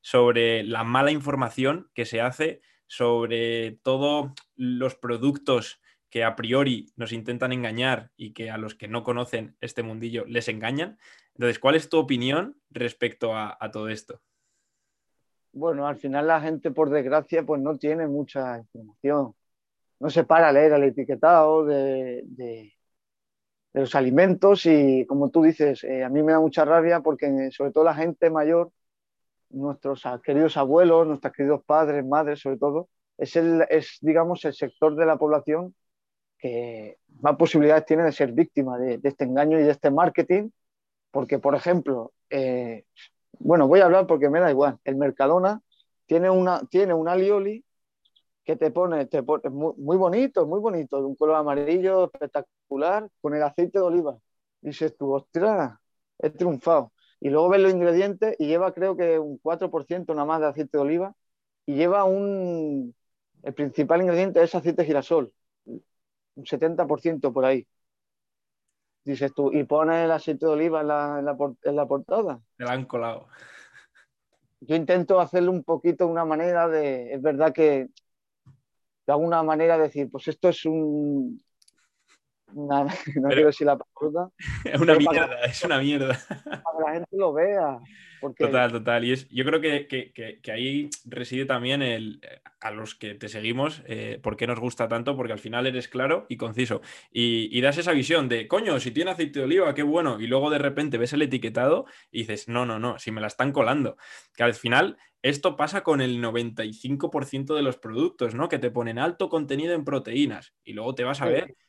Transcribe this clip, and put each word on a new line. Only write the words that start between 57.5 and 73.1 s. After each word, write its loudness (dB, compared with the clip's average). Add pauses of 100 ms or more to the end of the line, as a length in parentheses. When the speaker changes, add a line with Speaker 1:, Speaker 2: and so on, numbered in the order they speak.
Speaker 2:
los 6
ingredientes 2
y 0
lleva, 0
creo -2
que, 2
un -6
cuatro -4
por -4
ciento -6
nada -2
más 0
de 0
aceite -4
de 2
oliva -2 (500)
y -4
lleva 2
un, -2 (480)
el -10
principal 0
ingrediente 2
es 0
aceite 0
de 0
girasol, 0 (1000)
un -20
setenta -2
por -2
ciento -2
por 0
ahí. 0 (1400)
Dices -4
tú, 0
"Y 0
pone 2
el 0
aceite -2
de 4
oliva 0
en -4
la, -2
en -6
la -2
por-, -4
en -2
la 0
portada". -4 (160)
Speaker 1:
Te -12
la -4
han -6
colado. -8 (1300)